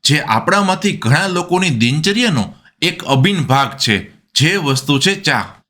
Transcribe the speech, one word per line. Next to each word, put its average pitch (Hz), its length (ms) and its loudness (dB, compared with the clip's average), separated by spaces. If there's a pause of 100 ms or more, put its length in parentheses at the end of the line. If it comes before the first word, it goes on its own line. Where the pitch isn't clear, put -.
જે 143 120 2 (100)
આપણામાંથી 190 720 0
ઘણા 156 300 2
લોકોની 175 520 0
દિનચર્યાનો 156 640 0 (380)
એક 175 240 -2
અભિન્ન 156 380 2
ભાગ 131 340 0
છે, 110 180 0 (360)
જે 156 260 2
વસ્તુ 143 420 -2
છે 190 180 2
ચા. 135 280 -2 (240)